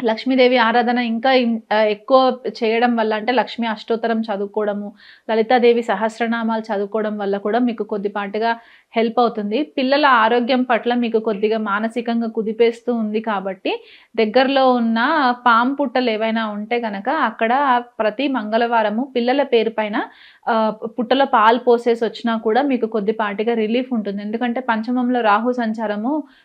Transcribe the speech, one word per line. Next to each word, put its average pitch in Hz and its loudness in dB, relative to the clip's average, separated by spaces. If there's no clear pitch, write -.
లక్ష్మీదేవి 247 2
ఆరాధన 233 2
ఇంకా 233 0
ఇన్-, 233 0
ఆ, - 2
ఎక్కువ 247 2
చేయడం 233 2
వల్ల, 220 0
అంటే 214 -4
లక్ష్మీ 233 -2
అష్టోత్తరం 226 -2
చదువుకోవడము, 202 -4
లలితాదేవి 233 4
సహస్రనామాలు 226 -2
చదువుకోవడం 208 -4
వల్ల 196 -2
కూడా 208 0
మీకు 233 -2
కొద్దిపాటిగా 208 -4
హెల్ప్ 226 0
అవుతుంది. 220 0
పిల్లల 285 0
ఆరోగ్యం 247 4
పట్ల 240 0
మీకు 233 0
కొద్దిగా 220 -2
మానసికంగా 226 -4
కుదిపేస్తూ 233 0
ఉంది 214 -4
కాబట్టి 202 -6
దగ్గరలో 254 4
ఉన్న 247 0
పాము 240 4
పుట్టలు 254 0
ఏవైనా 220 -2
ఉంటే 214 -4
గనక 208 -6
అక్కడ 247 0
ప్రతి 214 0
మంగళవారము 233 0
పిల్లల 254 2
పేరు 226 2
పైన, 220 -4
ఆ, 220 2
పుట్టలో 247 0
పాలు 240 4
పోసేసి 240 2
వచ్చినా 226 -4
కూడా 226 0
మీకు 254 0
కొద్దిపాటిగా 220 -2
రిలీఫ్ 233 -2
ఉంటుంది. 202 -4
ఎందుకంటే 233 -4
పంచమంలో 247 -2
రాహు 220 2
సంచారము 226 -4